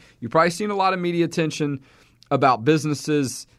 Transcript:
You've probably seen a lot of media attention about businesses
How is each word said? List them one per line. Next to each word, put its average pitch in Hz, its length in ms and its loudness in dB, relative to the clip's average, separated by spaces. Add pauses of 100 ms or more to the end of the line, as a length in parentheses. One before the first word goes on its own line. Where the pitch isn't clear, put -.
(180)
You've 113 120 -10
probably 165 200 4
seen 208 200 -4
a 202 60 -4
lot 190 160 2
of 180 80 -2
media 175 240 0
attention 156 560 -4 (500)
about 127 340 2
businesses 147 840 0 (120)